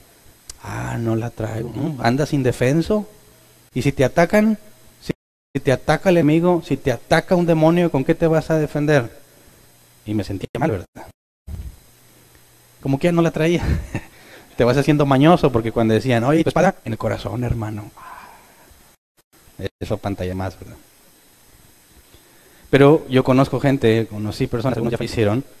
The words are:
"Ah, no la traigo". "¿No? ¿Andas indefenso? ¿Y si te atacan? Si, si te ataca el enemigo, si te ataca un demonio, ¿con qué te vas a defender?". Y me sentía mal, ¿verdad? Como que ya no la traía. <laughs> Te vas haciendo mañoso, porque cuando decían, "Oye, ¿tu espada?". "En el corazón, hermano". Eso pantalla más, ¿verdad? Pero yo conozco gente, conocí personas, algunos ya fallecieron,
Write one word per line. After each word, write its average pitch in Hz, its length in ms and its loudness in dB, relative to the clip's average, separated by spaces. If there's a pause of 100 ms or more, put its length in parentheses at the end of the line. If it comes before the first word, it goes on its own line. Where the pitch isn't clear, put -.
(600)
"Ah, 120 380 -8
no 113 160 -2
la 113 160 -4
traigo". 110 440 -8
"¿No? 170 280 -4
¿Andas 135 300 0
indefenso? 147 760 0 (680)
¿Y 131 80 -2
si 139 100 2
te 139 120 0
atacan? 208 560 2 (420)
Si, - 120 -6 (420)
si 139 60 -4
te 139 100 0
ataca 156 380 0
el 175 80 4
enemigo, 165 460 2
si - 140 -2
te - 140 -2
ataca 165 440 0
un 175 120 2
demonio, 165 440 4
¿con 131 120 0
qué 160 100 0
te 165 140 0
vas 156 240 0
a 160 80 2
defender?". 147 600 0 (840)
Y 107 80 -6
me 107 100 -2
sentía 98 240 -8 (120)
mal, 156 120 -2
¿verdad? - 380 -10 (1700)
Como 135 180 -2
que 160 80 0
ya 175 40 4
no 170 100 2
la 165 100 2
traía. 160 320 0
<laughs> - 920 -8
Te - 80 2
vas 123 140 4
haciendo 147 280 2
mañoso, 143 460 4
porque 113 200 -2
cuando 110 220 2
decían, 117 300 0
"Oye, 156 200 0
¿tu - 60 -2
espada?". - 260 2 (100)
"En 110 80 -6
el 107 40 -6
corazón, 110 460 -6
hermano". 107 480 -6 (1900)
Eso - 180 -4
pantalla 92 380 -6
más, 95 240 -8
¿verdad? - 160 -20 (1900)
Pero 143 400 6
yo 127 140 2
conozco 131 360 2
gente, 113 500 2
conocí 104 380 -6
personas, 120 300 -4
algunos 117 140 -2
ya 117 60 -2
fallecieron, 113 460 0 (180)